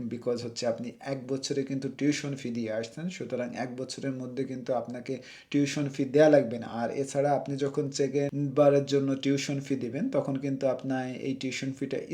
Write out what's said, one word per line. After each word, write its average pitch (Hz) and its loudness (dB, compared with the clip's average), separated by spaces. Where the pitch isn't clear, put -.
Because 120 -2
হচ্ছে 120 -4
আপনি 120 -2
এক 135 -6
বছরে 135 -2
কিন্তু 135 -4
টিউশন 143 0
ফি 131 -6
দিয়ে 117 -2
আসছেন, 131 -4
সুতরাং 120 -4
এক 123 -6
বছরের 131 -6
মধ্যে 127 -4
কিন্তু 131 -4
আপনাকে 120 -4
টিউশন 143 2
ফি 139 0
দেয়া 147 8
লাগবে 120 6
না। 107 -10
আর 117 -2
এছাড়া 139 0
আপনি 139 0
যখন 139 0
সেকেন্ড 143 0
বারের 143 8
জন্য 139 2
টিউশন 139 0
ফি 139 -2
দিবেন, 143 -2
তখন 139 0
কিন্তু 135 -2
আপনার 131 -2
এই 127 -4
টিউশন 131 -4
ফিটা 135 -4